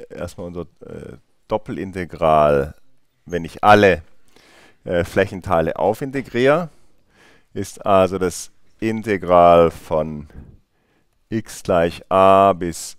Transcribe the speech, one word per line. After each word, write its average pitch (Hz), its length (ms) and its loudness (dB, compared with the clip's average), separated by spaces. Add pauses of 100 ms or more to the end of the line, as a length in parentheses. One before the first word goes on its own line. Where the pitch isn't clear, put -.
erstmal 87 380 -14
unser, 87 200 -12 (200)
äh, - 300 -18 (320)
Doppelintegral, 80 1300 -2 (480)
wenn 85 200 -8
ich - 200 -10
alle, 101 400 4 (800)
äh, 87 180 -2
Flächenteile 90 800 -2
aufintegriere, 131 880 -2 (840)
ist - 320 -12
also 95 320 2
das 90 340 -6 (280)
Integral 87 880 4
von 78 580 -8 (1040)
x - 320 -10
gleich 85 500 -2
a 98 400 4
bis 85 460 -10